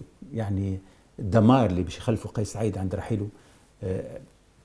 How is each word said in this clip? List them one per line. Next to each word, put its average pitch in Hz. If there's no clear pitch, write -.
يعني 98
الدمار 110
اللي 90
باش 80
يخلفه 110
قيس 107
سعيد 104
عند 95
رحيله، 101
آه، 92